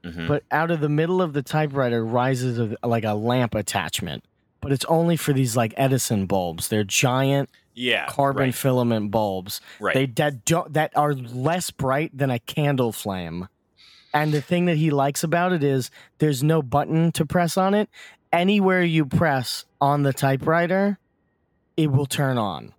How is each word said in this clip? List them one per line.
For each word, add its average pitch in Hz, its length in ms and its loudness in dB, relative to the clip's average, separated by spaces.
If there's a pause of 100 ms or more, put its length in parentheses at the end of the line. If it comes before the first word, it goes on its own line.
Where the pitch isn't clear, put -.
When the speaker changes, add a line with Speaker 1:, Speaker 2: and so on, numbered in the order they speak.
Speaker 1:
Mm-hmm. 85 240 -8
Speaker 2:
But 143 240 0
out 165 200 0
of 165 80 0
the 147 100 0
middle 165 320 0
of 156 120 -2
the 143 80 -2
typewriter 135 640 -2
rises 123 520 0
a, 117 300 -4
like, 117 160 0
a 107 120 -2
lamp 120 400 0
attachment. 85 680 -4 (380)
But 139 100 -4
it's 135 140 -2
only 165 320 2
for 147 160 -2
these, 127 240 0
like, 113 200 0
Edison 123 480 0
bulbs. 87 440 -4
They're 107 140 0
giant 135 680 0 (240)
Speaker 1:
Yeah, 117 340 0
Speaker 2:
carbon 139 380 0
Speaker 1:
right. 127 100 0
Speaker 2:
filament 120 560 0
bulbs. 101 480 -2 (200)
Speaker 1:
Right. 101 140 0
Speaker 2:
They, 135 120 2
that 139 400 -2
don't, 165 280 0
that 156 220 -2
are 147 180 2
less 127 580 -4
bright 139 460 -2
than 135 120 0
a 123 100 -2
candle 135 520 0
flame. 92 560 -8 (680)
And 151 200 2
the 147 80 0
thing 175 240 0
that 170 120 2
he 156 120 2
likes 143 340 0
about 170 300 0
it 151 100 0
is 135 280 0 (260)
there's 147 260 2
no 160 180 4
button 156 520 0
to 160 120 -2
press 175 320 0
on 190 160 2
it. 208 160 0 (440)
Anywhere 185 500 4
you 160 220 2
press 135 600 0 (160)
on 143 220 2
the 139 100 2
typewriter, 170 840 0 (800)
it 156 140 2
will 139 140 2
turn 135 320 0
on. 82 420 -4